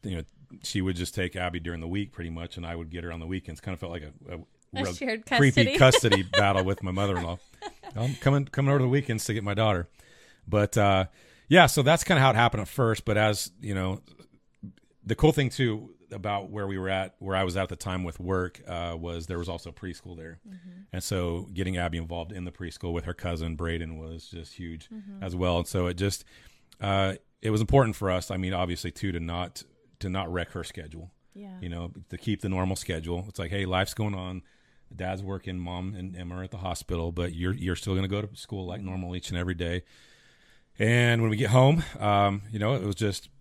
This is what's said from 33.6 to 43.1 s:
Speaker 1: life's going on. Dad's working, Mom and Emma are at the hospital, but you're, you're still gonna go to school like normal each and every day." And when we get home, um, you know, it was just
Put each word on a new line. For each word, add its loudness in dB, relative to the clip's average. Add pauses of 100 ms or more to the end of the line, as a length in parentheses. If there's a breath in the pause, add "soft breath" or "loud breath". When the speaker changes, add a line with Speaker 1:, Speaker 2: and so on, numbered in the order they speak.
Speaker 1:
life's 0
going -2
on. -8 (520 soft breath)
Dad's -6
working, -8
Mom -6
and -10
Emma -10
are -8
at -12
the -12
hospital, -4
but -4
you're, 0
you're -2
still -2
gonna 0
go -2
to -10
school -10
like -8
normal -6
each -8
and -2
every 0
day." -2 (960 soft breath)
And 6
when 4
we 2
get 2
home, 8 (180 loud breath)
um, 4 (100)
you -4
know, 2
it -2
was 0
just -2 (120)